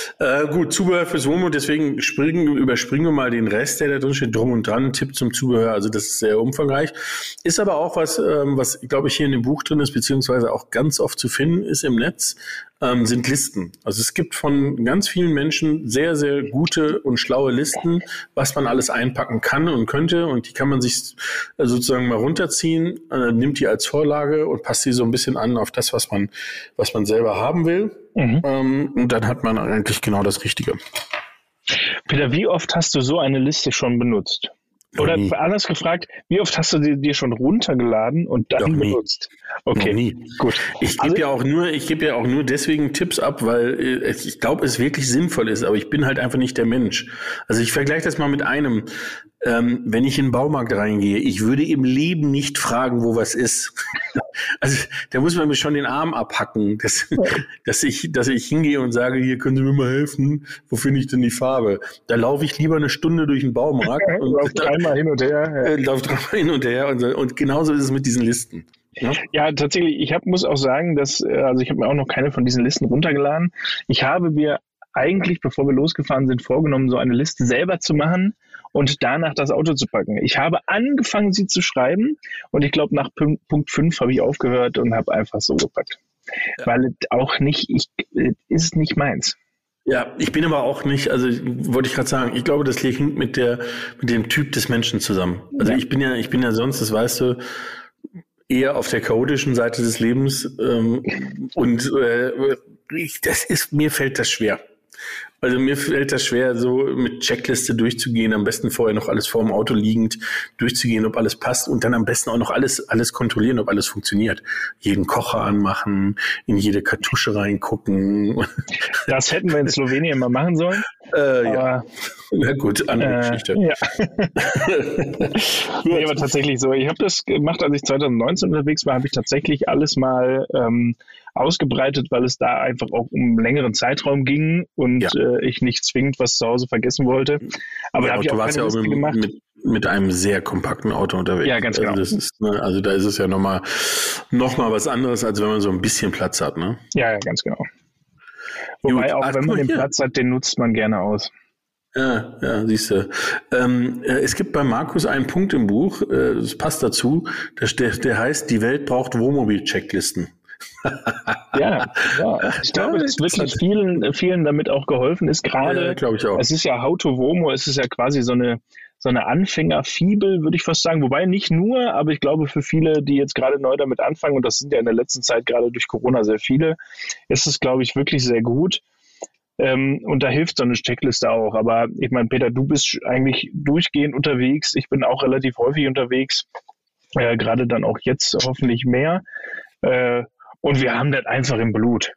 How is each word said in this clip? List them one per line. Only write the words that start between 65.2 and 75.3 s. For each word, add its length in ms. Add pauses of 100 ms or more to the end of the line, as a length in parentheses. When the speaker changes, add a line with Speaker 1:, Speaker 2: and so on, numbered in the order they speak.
Speaker 2:
her, 80
ja. 320
Speaker 1:
äh, 140
lauf 260
dreimal 280
hin 200
und 140
her 240
und 100
so. 180
Und 200
genauso 380
ist 100
es 80
mit 140
diesen 160
Listen. 440 (300)
Ja? 160 (200)
Speaker 2:
Ja, 200
tatsächlich. 480
Ich 120
hab, 140
muss 180
auch 120
sagen, 400
dass, 240
äh, 160
also 260
ich 80
hab 60
mir 100
auch 80
noch 140
keine 240
von 120
diesen 200
Listen 220
runtergeladen. 640 (340)
Ich 160
habe 280
mir 280 (340)
eigentlich, 480